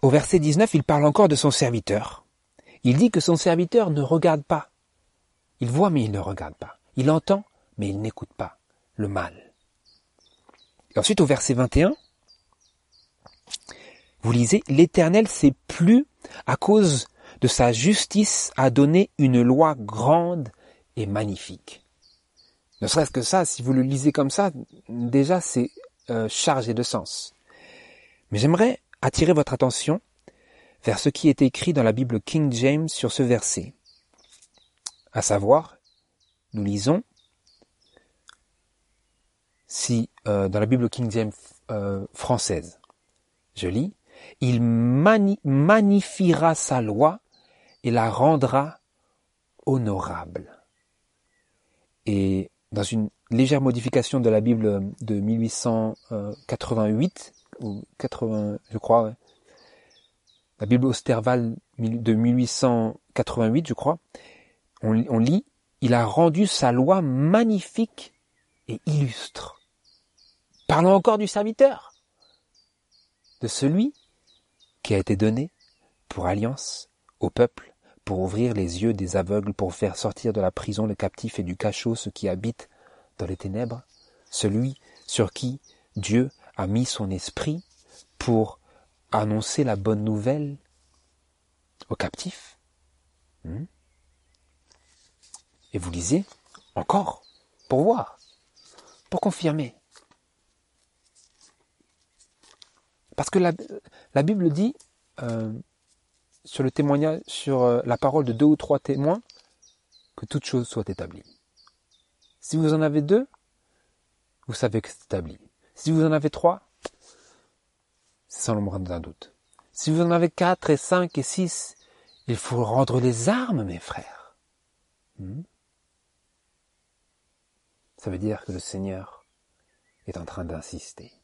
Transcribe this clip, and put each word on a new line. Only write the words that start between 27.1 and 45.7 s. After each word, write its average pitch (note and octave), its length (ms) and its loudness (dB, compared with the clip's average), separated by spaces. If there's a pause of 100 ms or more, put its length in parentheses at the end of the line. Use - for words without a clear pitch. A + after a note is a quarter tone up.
Mais G#2+ 80 -4
j'aimerais F3 440 2 (180)
attirer D#3 320 2
votre D3 220 2
attention C#3+ 480 0 (840)
vers A2 140 0
ce - 100 0
qui D3 220 2
est C3+ 100 2
écrit C#3+ 320 2
dans C#3+ 100 2
la A2 100 4
Bible A#2 280 -2
King D3+ 320 0
James C#3 380 0
sur - 220 -4
ce - 100 -2
verset. A#2+ 500 -2 (1400)
À A2 100 -4
savoir, A2 560 2 (760)
nous G#2 120 -4
lisons, G#2 380 0 (2750)
si, - 440 -4 (180)
euh, G2 200 0
dans G2+ 120 0
la G#2+ 60 0
Bible A#2+ 240 0
King A#2+ 200 -4
James, G#2+ 220 -2 (380)
euh, G2 420 -4
française, F2 640 -4 (760)
je F2+ 140 -6
lis, « B2+ 260 -4 (460)
Il B2 200 2
mani-, C#3 840 4
magnifiera E3+ 1120 2